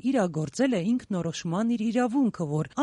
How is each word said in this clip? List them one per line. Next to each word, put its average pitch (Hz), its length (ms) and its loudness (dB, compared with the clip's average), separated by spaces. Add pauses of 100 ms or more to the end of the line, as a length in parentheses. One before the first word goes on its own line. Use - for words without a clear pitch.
իրագործել 226 720 0
է - 20 0 (140)
ինքնորոշման 185 800 -2
իր 220 160 -2
իրավունքը, 240 540 2 (100)
որ 156 160 -2 (120)